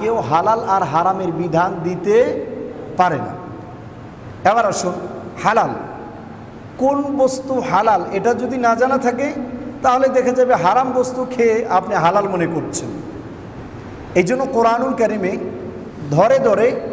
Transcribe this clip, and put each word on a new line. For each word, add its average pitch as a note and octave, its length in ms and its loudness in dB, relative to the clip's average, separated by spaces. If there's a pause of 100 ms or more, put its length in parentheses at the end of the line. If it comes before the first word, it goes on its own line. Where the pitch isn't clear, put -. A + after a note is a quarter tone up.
কেউ A3 180 0
হালাল F3 500 2
আর F#3+ 140 4
হারামের E3+ 500 0
বিধান E3+ 420 0 (100)
দিতে G3+ 640 2 (500)
পারে F3 200 4
না। A2 260 -8 (1080)
এবার A3+ 160 4
আসুন F3+ 260 -2 (500)
হালাল, G3+ 260 2 (1080)
কোন C#4 240 2
বস্তু C4 580 0
হালাল G3 520 2
এটা G3 220 2
যদি B3 220 -4
না A#3 180 4
জানা B3+ 240 2
থাকে B3+ 340 0 (500)
তাহলে C4 260 4
দেখা B3+ 220 2
যাবে B3 240 4
হারাম A3 380 4
বস্তু B3 380 0
খেয়ে A#3 400 2
আপনি F#3 240 2
হালাল F#3 340 4
মনে F3 180 0
করছেন। - 420 -4 (1300)
এই F3+ 80 4
জন্য B3+ 240 0
কোরআনুল A#3 480 2
কারিমে G#3+ 420 0 (760)
ধরে G#3 280 6
ধরে A3+ 420 4 (120)